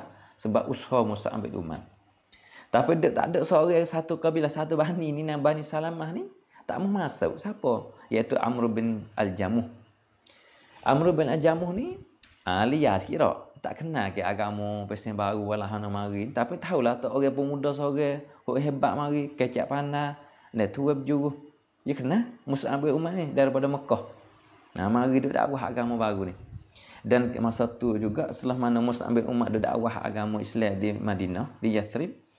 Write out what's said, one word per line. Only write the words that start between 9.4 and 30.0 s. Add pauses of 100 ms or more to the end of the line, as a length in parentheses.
Amr
bin
Al-Jamuh
ni, (480)
ah,
liar
sikit
tak. (260)
Tak
kenal
ke
agama,
pesen
baru,
walah
hana
mari.
Tapi
tahulah
tu
orang
pemuda
seorang, (240)
orang
hebat
mari, (180)
kecak
pandai. (320)
Nah,
tu
berjuru. (560)
Dia
kenal (160)
Mus'ab
bin
Umar
ni
daripada
Mekah. (720)
Nah,
mari
duk
dakwah
agama
baru
ni. (720)
Dan
masa
tu
juga,
setelah
mana
Mus'ab
bin
Umar
duk
dakwah